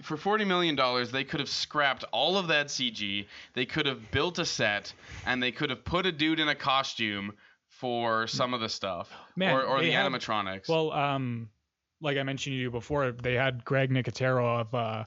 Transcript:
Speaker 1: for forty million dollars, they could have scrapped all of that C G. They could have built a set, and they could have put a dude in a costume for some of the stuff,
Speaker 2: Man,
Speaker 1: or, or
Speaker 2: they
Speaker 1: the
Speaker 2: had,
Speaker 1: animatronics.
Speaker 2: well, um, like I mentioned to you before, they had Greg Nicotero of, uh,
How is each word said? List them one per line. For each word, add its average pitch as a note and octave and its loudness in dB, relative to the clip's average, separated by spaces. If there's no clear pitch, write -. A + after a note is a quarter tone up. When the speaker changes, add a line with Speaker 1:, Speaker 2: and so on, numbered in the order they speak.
Speaker 1:
for D#3 -6
forty G#3 2
million F3 2
dollars, B2 2
they C3+ 0
could D3+ -4
have C#3 -4
scrapped C#3 0
all D#3 2
of F3+ 0
that C#3+ 2
C B2+ -2
G. G2+ -4
They - 0
could D3+ 0
have A#2 -4
built E3 0
a D#3+ 0
set, G#2 0
and B2 0
they B2 2
could D3 -2
have B2 -8
put F#3 0
a F#3 0
dude D#3 2
in D3+ 2
a D3 2
costume A2 -2
for A#2 0
some B2 0
of A#2 0
the A2 -2
stuff, F#2 -6
Speaker 2:
Man, F#3 2
Speaker 1:
or, C3 4
or C3 2
Speaker 2:
they E3+ 2
Speaker 1:
the D#3+ 2
Speaker 2:
had, C3+ 4
Speaker 1:
animatronics. G#2 -2
Speaker 2:
well, D#3+ 2
um, C3 -2
like C#3+ 0
I C#3 0
mentioned C3+ -4
to C3 -2
you B2+ -2
before, B2+ 0
they B2 -2
had B2+ 0
Greg C3+ 4
Nicotero B2 2
of, A2 -6
uh, A2 -2